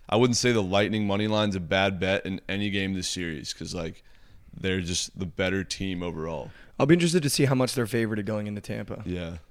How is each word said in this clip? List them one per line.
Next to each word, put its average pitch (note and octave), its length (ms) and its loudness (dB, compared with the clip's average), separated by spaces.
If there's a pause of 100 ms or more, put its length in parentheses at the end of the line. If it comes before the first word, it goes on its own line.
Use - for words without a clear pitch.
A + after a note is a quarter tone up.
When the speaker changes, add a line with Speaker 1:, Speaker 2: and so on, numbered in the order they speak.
Speaker 1:
I - 80 2
wouldn't A#2+ 200 6
say B2 160 4
the A2 100 4
Lightning G2+ 440 2
money G2+ 220 0
line's G#2+ 260 2
a F#2+ 60 -2
bad F#2+ 400 2
bet F#2+ 260 2
in F#2 220 -4
any G2+ 220 -2
game G2 240 -2
this F2+ 140 -4
series E2 440 -6
'cause, - 220 -10
like, F2 280 -8 (560)
they're F#2+ 220 0
just F2 380 -4
the F#2+ 80 -6
better F#2+ 360 0
team F#2 400 -4
overall. D#2+ 480 -6 (280)
Speaker 2:
I'll C#3 80 4
be D3+ 80 8
interested F3 280 4
to C#3 80 0
see - 140 2
how C3+ 100 4
much B2+ 200 2
they're A#2 120 0
favored A2 400 0
going G#2+ 220 -2
into G#2 120 -8
Tampa. G#2+ 460 -8
Speaker 1:
Yeah. F2 320 -6 (120)